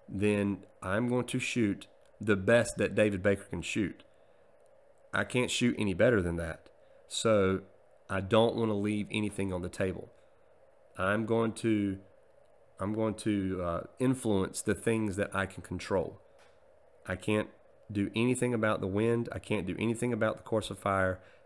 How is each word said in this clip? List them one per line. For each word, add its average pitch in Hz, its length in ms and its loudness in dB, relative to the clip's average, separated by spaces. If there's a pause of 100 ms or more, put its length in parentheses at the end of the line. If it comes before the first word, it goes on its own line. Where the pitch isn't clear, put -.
then 101 560 0 (160)
I'm 101 260 0
going 123 200 0
to 127 120 -4
shoot 110 480 0 (320)
the 104 160 2
best 110 420 4
that 104 160 0
David 104 300 2
Baker 98 220 2
can 87 160 -8
shoot. - 420 -4 (1080)
I 101 100 0
can't 120 260 0
shoot 120 300 2
any 101 140 0
better 104 280 4
than 85 140 0
that. 82 340 -8 (380)
So 98 540 2 (480)
I 98 100 -2
don't 110 380 4
wanna 113 160 0
leave 104 360 0
anything 98 440 -2
on 90 80 -4
the 90 80 -6
table. 92 420 -4 (840)
I'm 101 280 0
going 113 280 0
to, 101 460 0 (800)
I'm 101 160 -4
going 110 220 0
to, 95 480 0
uh, 85 180 -2 (180)
influence 117 640 0
the - 140 0
things 110 400 0
that 98 180 -2
I 98 120 0
can 95 180 -10
control. - 580 -4 (840)
I 95 80 -4
can't 107 340 0 (400)
do 101 240 0
anything 123 400 2
about 107 280 0
the 98 60 -2
wind. 117 440 0
I - 80 -8
can't 101 260 -2
do 90 140 -4
anything 117 320 0
about 110 260 0
the - 60 -20
course 107 260 -2
of 101 80 -10
fire. 95 440 0 (240)